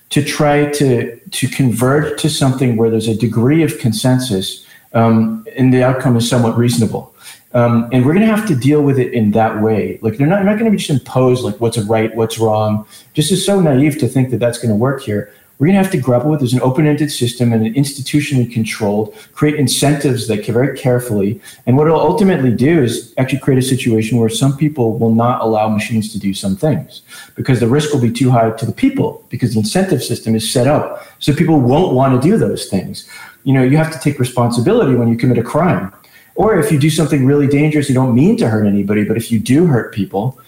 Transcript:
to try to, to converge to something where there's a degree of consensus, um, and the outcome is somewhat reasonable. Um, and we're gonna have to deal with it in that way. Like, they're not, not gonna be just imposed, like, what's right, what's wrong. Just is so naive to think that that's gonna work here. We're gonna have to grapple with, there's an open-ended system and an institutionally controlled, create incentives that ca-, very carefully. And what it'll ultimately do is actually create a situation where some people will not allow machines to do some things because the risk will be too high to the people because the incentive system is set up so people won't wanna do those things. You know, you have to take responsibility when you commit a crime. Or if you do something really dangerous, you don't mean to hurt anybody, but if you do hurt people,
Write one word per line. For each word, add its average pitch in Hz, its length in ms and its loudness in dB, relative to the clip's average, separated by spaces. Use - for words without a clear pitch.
to 147 140 0
try 147 480 0
to, 131 460 0
to - 300 -6
converge 131 760 0
to 151 80 0
something 131 480 0
where 113 120 2
there's 110 180 0
a 110 80 0
degree 127 480 0
of - 160 -4
consensus, 123 840 -2
um, 113 520 2
and 127 160 4
the 127 100 4
outcome 127 340 2
is 117 120 -2
somewhat 117 280 0
reasonable. 117 560 -2
Um, 117 380 2
and 127 140 2
we're 151 80 2
gonna 208 120 4
have 220 220 0
to 165 80 0
deal 143 260 2
with 139 180 2
it 123 140 -2
in 107 180 2
that 110 300 0
way. 101 400 -2
Like, 110 160 -2
they're 143 100 2
not, 196 180 2
not 208 120 2
gonna 226 140 0
be 196 60 2
just 170 120 -6
imposed, 127 540 0
like, 104 160 -6
what's 117 180 -2
right, 110 380 0
what's 113 240 -2
wrong. 107 460 0
Just 151 180 -2
is 180 140 0
so 196 140 2
naive 147 400 2
to 120 80 0
think 127 240 0
that 117 60 -2
that's 117 200 -2
gonna 113 180 -2
work 131 260 -2
here. 104 300 -6
We're 139 80 2
gonna 190 160 4
have 190 80 -2
to 165 80 0
grapple 123 320 0
with, 151 80 0
there's 123 140 0
an 123 80 0
open-ended 147 500 0
system 120 420 -2
and 110 100 0
an 113 120 -4
institutionally 139 760 -2
controlled, 107 600 -2
create 151 240 0
incentives 139 680 0
that 107 160 -2
ca-, - 80 -6
very 127 240 0
carefully. 113 640 -2
And 123 100 4
what 151 80 4
it'll 160 140 4
ultimately 151 520 2
do 139 300 2
is - 380 -4
actually 131 220 -2
create 131 180 2
a - 20 2
situation 120 560 0
where 113 100 2
some 135 300 -2
people 120 400 -2
will 113 160 0
not 117 260 0
allow 107 300 0
machines 107 440 -4
to 101 60 -8
do 98 140 -4
some 95 220 -4
things 147 480 -4
because 123 240 0
the 117 80 2
risk 147 260 0
will 139 80 0
be 117 100 2
too 127 200 0
high 113 180 2
to - 160 -6
the 110 60 -4
people - 580 -2
because 117 240 -4
the 113 60 0
incentive 180 440 0
system 113 300 -4
is 110 180 -2
set 123 140 0
up - 400 -2
so - 120 0
people 156 280 2
won't 135 340 2
wanna 127 260 2
do 190 180 2
those - 280 -2
things. - 420 -6
You 135 100 0
know, 135 80 4
you 131 160 4
have 160 140 0
to - 80 -10
take 147 180 -2
responsibility 127 800 0
when 117 140 2
you 113 60 0
commit 120 220 0
a 113 60 0
crime. 143 500 -2
Or 208 240 2
if 156 140 0
you 151 80 2
do 156 100 2
something 151 340 0
really 143 220 4
dangerous, 147 420 2
you 135 60 0
don't 127 220 2
mean 180 220 4
to 156 120 0
hurt 107 160 0
anybody, 101 380 0
but 104 120 -2
if 117 160 -6
you 113 80 2
do 151 280 2
hurt 127 260 0
people, 101 540 -4